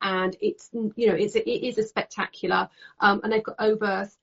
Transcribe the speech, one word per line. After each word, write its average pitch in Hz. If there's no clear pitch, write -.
and 185
it's, -
you 226
know, 170
it's, 208
it 220
is 240
a 214
spectacular. 185
Um, 208
and 214
they've 214
got -
over 214